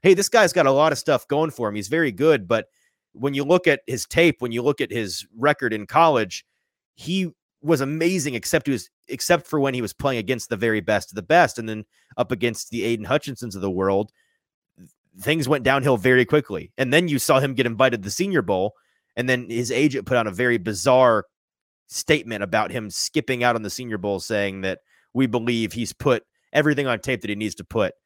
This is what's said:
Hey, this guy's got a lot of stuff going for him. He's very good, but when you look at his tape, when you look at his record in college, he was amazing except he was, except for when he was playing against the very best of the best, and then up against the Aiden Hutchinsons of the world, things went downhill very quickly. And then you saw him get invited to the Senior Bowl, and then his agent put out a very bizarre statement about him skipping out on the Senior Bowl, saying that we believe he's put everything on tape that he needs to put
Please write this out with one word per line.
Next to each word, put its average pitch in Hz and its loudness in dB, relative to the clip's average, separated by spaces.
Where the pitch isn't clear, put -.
Hey, 190 8
this 190 0
guy's 214 4
got 160 4
a 135 4
lot 147 4
of 135 -4
stuff - 0
going 151 -2
for 120 -4
him. 104 -6
He's 101 -6
very 151 0
good, 127 2
but 107 0
when 139 -6
you 139 -4
look 175 2
at 143 2
his 123 -6
tape, 170 2
when 123 -4
you 117 -4
look 139 0
at 117 -4
his 107 -6
record 127 0
in 104 -6
college, 135 2
he 180 -4
was 147 0
amazing 151 -2
except - -6
he 143 -2
was, 113 -6
except 143 -2
for 156 -2
when 139 0
he 123 -4
was 104 -6
playing 135 -2
against 110 -4
the 113 -4
very 110 0
best 98 -2
of 95 -12
the 104 -8
best, 160 4
and 113 -8
then 107 -8
up 120 -2
against 117 -4
the 117 -6
Aiden 110 -4
Hutchinsons 123 -4
of 95 -8
the 95 -2
world, 98 0
things 147 0
went 139 0
downhill 131 2
very 127 4
quickly. 117 -2
And 123 -2
then 170 2
you 143 0
saw 131 2
him 135 -2
get 120 0
invited 120 0
to 95 -8
the 98 -6
Senior 185 0
Bowl, 95 -2
and 123 -4
then 123 -2
his 117 -4
agent 131 0
put 127 0
out 113 2
a - -4
very 117 2
bizarre 113 4
statement 117 -2
about 104 -2
him 110 -8
skipping 123 -4
out 120 2
on 110 -4
the 101 -6
Senior 117 -8
Bowl, 95 -4
saying 98 -4
that 95 -4
we 131 2
believe 117 -2
he's 117 -6
put 127 0
everything 143 2
on 120 0
tape 127 -4
that 104 -6
he 104 -2
needs 104 -6
to 92 -14
put 104 -2